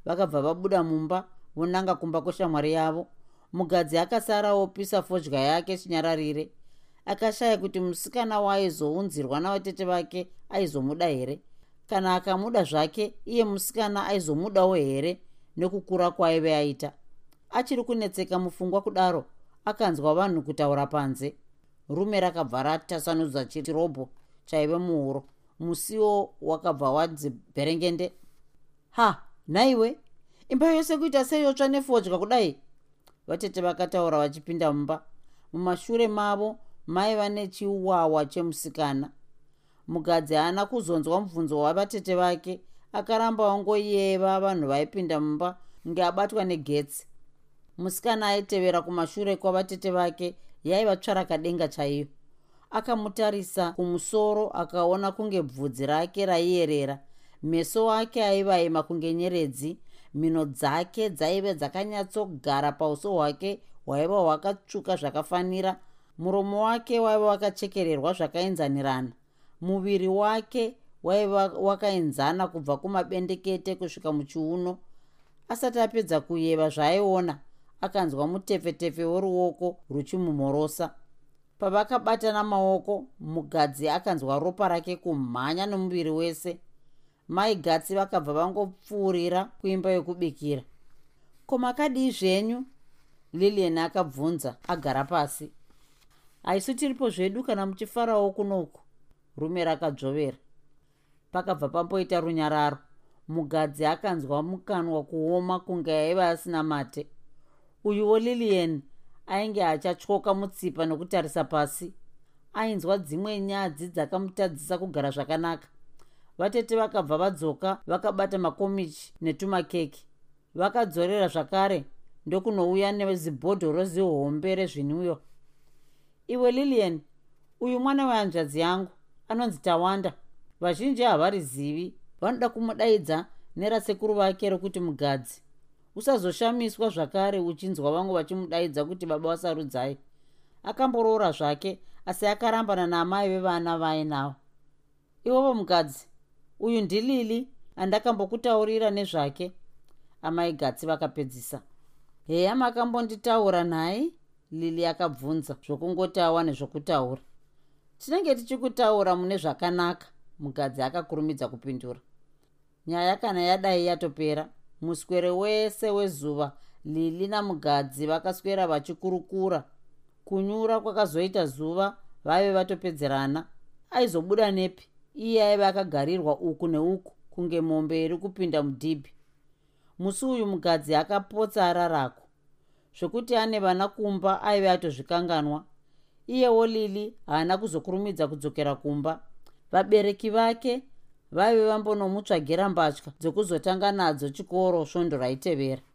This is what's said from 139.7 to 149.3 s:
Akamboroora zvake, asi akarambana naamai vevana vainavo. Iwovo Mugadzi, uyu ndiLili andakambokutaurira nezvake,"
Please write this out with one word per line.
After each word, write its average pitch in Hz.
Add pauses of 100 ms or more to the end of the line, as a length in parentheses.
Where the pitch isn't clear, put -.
Akamboroora 220
zvake, 147 (260)
asi 185
akarambana 208
naamai 175
vevana 175
vainavo. 151 (920)
Iwovo 254
Mugadzi, 170 (540)
uyu 226
ndiLili 233 (280)
andakambokutaurira 214
nezvake," 180 (680)